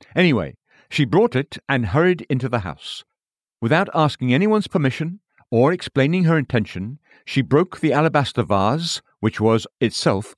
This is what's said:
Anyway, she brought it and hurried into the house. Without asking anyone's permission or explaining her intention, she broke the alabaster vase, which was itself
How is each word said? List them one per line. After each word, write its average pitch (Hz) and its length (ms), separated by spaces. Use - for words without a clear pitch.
Anyway, 120 400
she 151 160
brought 180 300
it - 240
and 127 180
hurried 165 400
into 127 220
the 117 120
house. - 420
Without 156 320
asking 135 400
anyone's 208 340
permission 160 520
or 123 200
explaining 175 520
her 160 160
intention, 117 580
she - 200
broke 151 360
the 151 140
alabaster 147 500
vase, 110 580
which 110 200
was 113 280
itself 107 580